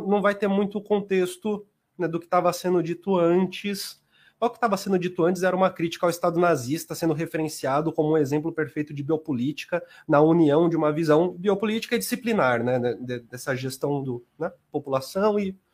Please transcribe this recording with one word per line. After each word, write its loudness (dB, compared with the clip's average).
não 2
vai 2
ter -2
muito 0
contexto, -2
né, -2
do -4
que -10
tava 2
sendo 0
dito -2
antes. 0
O 2
que -6
tava 2
sendo 0
dito -2
antes 2
era 2
uma 2
crítica -2
ao 4
Estado 0
nazista 0
sendo 0
referenciado -2
como 0
um 4
exemplo 0
perfeito -6
de -8
biopolítica -4
na 6
união 6
de 0
uma 2
visão 2
biopolítica -2
e -2
disciplinar, 0
né, 0
de, -8
dessa -8
gestão -4
do, -8
né, -6
população -2
e, -4